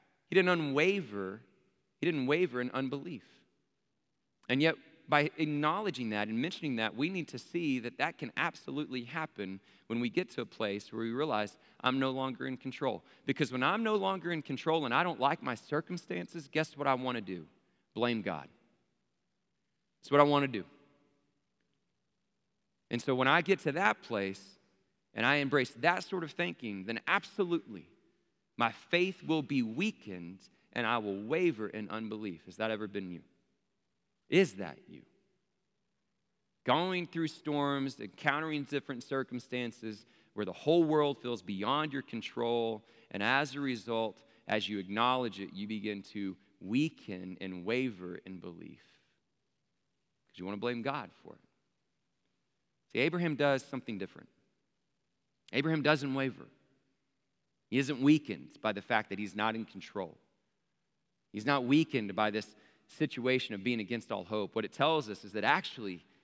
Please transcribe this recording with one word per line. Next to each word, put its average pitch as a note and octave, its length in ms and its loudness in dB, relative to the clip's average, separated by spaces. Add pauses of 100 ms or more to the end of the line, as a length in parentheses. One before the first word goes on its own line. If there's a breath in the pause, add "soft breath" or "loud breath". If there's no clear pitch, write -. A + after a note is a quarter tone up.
(280)
he - 60 -4
didn't F3+ 240 6
unwaver, C#3 800 0 (600)
he C#3+ 60 0
didn't D3+ 200 0
waver C#3+ 340 2
in B2 100 -2
unbelief." C3+ 540 -4 (1200)
And C3 120 2
yet, D#3+ 140 6 (340)
by D3+ 300 4
acknowledging D3+ 720 0
that G#2 180 0
and A2 120 -2
mentioning D3+ 360 -4
that, A2 200 -2
we C#3+ 140 0
need F3+ 180 -4
to B2+ 100 -10
see C#3+ 420 -2
that A#2 180 -8
that D#3 180 -2
can - 200 -8
absolutely C3+ 680 -4
happen A#2+ 560 -6 (280 soft breath)
when A#2 120 -2
we A#2+ 80 -2
get F3 220 -2
to - 100 -6
a A2+ 60 -6
place G2+ 460 -4
where A2 100 -6
we A2+ 80 -2
realize, A#2 480 -2 (240 soft breath)
"I'm B2+ 180 2
no C3+ 120 2
longer C3 340 -4
in C3 100 -6
control." B2 480 -6 (220 soft breath)
Because C3 260 0
when B2+ 100 0
I'm F#3 200 2
no G#3+ 140 2
longer F#3+ 360 -2
in D#3+ 80 -2
control D3+ 460 4
and A#2 80 4
I D3 80 8
don't E3+ 180 0
like C#3 220 4
my C3 120 -2
circumstances, E3 960 -4
guess D#3 280 0
what C#3 80 0
I C3+ 80 6
want B2+ 220 0
to A#2 40 -2
do? F2+ 260 -8 (480)
Blame A2+ 280 2
God. D#2+ 260 -4 (1500)
That's - 100 -20
what C#3+ 100 8
I D3 40 10
want C#3+ 200 6
to C3+ 40 0
do. G#2+ 160 -4 (2250)
And A#2 100 0
so C3+ 140 2
when B2+ 140 4
I D#3+ 120 6
get F3+ 200 2
to D3 120 0
that F#3+ 300 2
place G2 400 -2 (720)
and A2 100 0
I C#3 120 6
embrace C#3 340 2 (100)
that F3 220 4
sort F3+ 220 -4
of D3+ 80 -10
thinking, A#2 520 -4
then A2+ 220 -4
absolutely E3+ 800 -2 (720)
my A#2 160 2
faith F3+ 500 0
will D#3 200 2
be C3+ 200 2
weakened A2 760 -4 (340 soft breath)
and A#2+ 140 0
I A#2 120 2
will G#2 240 -2
waver B2+ 460 0
in G#2 200 -8
unbelief. G#2+ 580 -6
Has F2+ 100 -16
that A2 140 0
ever G#2+ 180 -4
been G2 220 -6
you? E2+ 100 -10 (1080)
Is E3 260 4
that F2 240 -10 (100)
you? - 140 -18 (1600)
Going F3 420 2
through E3 220 -2
storms, C#3+ 680 -2
encountering D3 640 -2
different C3+ 380 -4
circumstances A#2+ 1000 -4 (300 soft breath)
where G#2 120 -2
the F#2 60 -6
whole E3 320 6
world D3+ 340 4
feels A#2+ 240 -4
beyond A2+ 500 -2
your F3 100 -4
control, A#2 800 -2 (260 soft breath)
and G2+ 120 -4
as C3 320 2
a C#3+ 60 -8
result, A2+ 640 -2 (240 soft breath)
as G#2 220 0
you G#2 100 -4
acknowledge A2 640 0
it, G2 120 -8
you G2 140 -8
begin G#2 360 -4
to G2 340 -8 (240 soft breath)
weaken F#2 800 -4
and F#2 240 -8
waver G2+ 600 -4
in F#2+ 140 -14
belief E2+ 440 -14 (1500)
'cause - 100 -20
you F2+ 60 -8
want G2 120 -6
to G2+ 40 -10
blame A#2+ 220 -4
God B2+ 280 -6 (140)
for - 100 -18
it. - 60 -20 (1500)
See, A#2 80 -2
Abraham D#3+ 360 0
does C#3 280 2
something A#2 340 -8
different. - 300 -12 (1200)
Abraham D3+ 300 2
doesn't C#3+ 300 4
waver. B2+ 340 -2 (1200)
He A#2 100 2
isn't C3+ 220 0
weakened C3 600 4
by A2 120 0
the G2 100 -4
fact G#2+ 280 2
that G2 80 -4
he's G2+ 180 -6
not A2 180 2
in A2+ 100 -6
control. F2+ 540 -10 (1120)
He's G#2+ 140 -6
not C#3 180 4
weakened B2 520 2
by G#2+ 140 2
this G#2 260 -4 (320 soft breath)
situation B2+ 640 -2
of G2 80 -8
being A#2+ 160 0
against A2+ 320 -6
all G2 140 -4
hope. G#2+ 320 -4
What A2 80 -2
it G2 80 -8
tells D3 360 2
us G2+ 160 -10
is G2 100 -16
that G#2 100 -2
actually A#2 600 0 (200 soft breath)